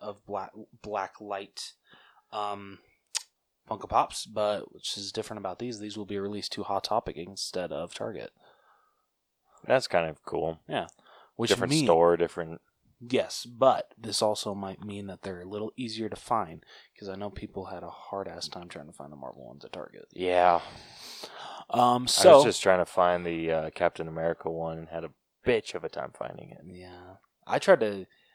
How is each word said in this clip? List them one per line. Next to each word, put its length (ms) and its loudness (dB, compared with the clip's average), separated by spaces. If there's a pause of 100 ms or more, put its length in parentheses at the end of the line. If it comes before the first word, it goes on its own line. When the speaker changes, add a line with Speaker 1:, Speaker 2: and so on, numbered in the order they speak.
Speaker 1:
of 240 -12
black, 260 -8 (320)
black 380 -6
light, 500 -10 (640)
um, 460 -6 (880)
Funko 180 -8
Pops, 380 -2
but 500 -4
which 220 -10
is 160 -10
different 260 -8
about 200 -8
these, 200 -8
these 180 -12
will 80 -8
be 140 -6
released 320 -6
to 120 -8
Hot 200 -2
Topic 320 -2
instead 560 -6
of 220 -6
Target. 380 -8 (1300)
Speaker 2:
That's 220 2
kind 220 0
of 160 -14
cool. 420 -4
Speaker 1:
Yeah. 200 -4 (500)
Which 140 -2
Speaker 2:
Different 200 2
Speaker 1:
mean- 140 2
Speaker 2:
store, 320 6
different 420 -4 (400)
Speaker 1:
Yes, 460 -4
but 500 2
this 280 -4
also 320 -2
might 280 -10
mean 220 -10
that 160 -14
they're 200 -10
a 60 -14
little 300 -8
easier 320 -6
to 60 -8
find, 500 -4 (320)
'cause 100 -14
I 80 -10
know 140 -10
people 360 -12
had 180 -12
a 80 -12
hard-ass 560 -10
time 220 -14
trying 180 -16
to 40 -20
find 200 -18
the 40 -18
Marvel 300 -16
ones 180 -18
at 80 -18
Target. 400 -14
Speaker 2:
Yeah. 500 4 (1080)
Speaker 1:
Um, 340 4
Speaker 2:
I 40 -8
Speaker 1:
so 300 12
Speaker 2:
was 80 10
just 180 2
trying 160 6
to 80 0
find 360 2
the, 280 -2
uh, 180 0
Captain 380 -2
America 420 -4
one 300 -6
and 100 -14
had 140 -8
a 100 -14 (320)
bitch 300 0
of 80 -8
a 60 -8
time 220 -8
finding 380 -12
it. 160 -20
Speaker 1:
Yeah. 520 -20 (280)
I 140 4
tried 220 8
to 260 0 (280)